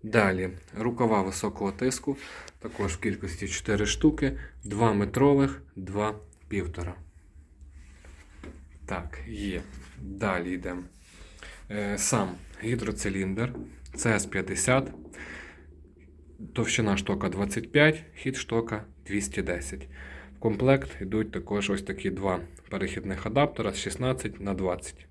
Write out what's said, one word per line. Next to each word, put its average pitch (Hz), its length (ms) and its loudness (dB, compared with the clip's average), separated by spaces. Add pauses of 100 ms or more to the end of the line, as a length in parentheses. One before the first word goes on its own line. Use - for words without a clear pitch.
Далі 98 460 6 (280)
рукава 113 440 4
високого 98 500 -2
тиску, 131 460 0 (420)
також 101 340 -2
в - 60 -8
кількості 98 480 -2
чотири 104 380 2
штуки, 151 540 4 (240)
два 107 300 4
метрових, 135 680 6 (140)
два 104 440 -2 (280)
півтора. 90 480 -4 (1900)
Так, 87 420 -6
є. 101 340 -4 (400)
Далі 92 500 -2
йдемо. 90 320 -6 (880)
Е, 104 260 -2
сам 98 380 2 (280)
гідроциліндр 107 920 0 (420)
Ц 113 200 4
С 98 100 2
п'ятдесят, 101 680 2 (1600)
товщина 107 440 2
штока 98 320 0
двадцять 98 420 -2
п'ять, 151 320 6 (120)
хід 131 200 -4
штока 113 500 -2 (220)
двісті 101 340 -2
десять. - 460 -4 (480)
В - 40 -20
комплект 127 640 4
йдуть 107 300 0
також 101 380 -2
ось 95 120 2
такі - 280 -4
два 90 300 0 (300)
перехідних 92 560 -4
адаптера 113 480 2
з - 40 -4
шістнадцять 127 640 -2
на 98 120 0
двадцять. 92 580 -4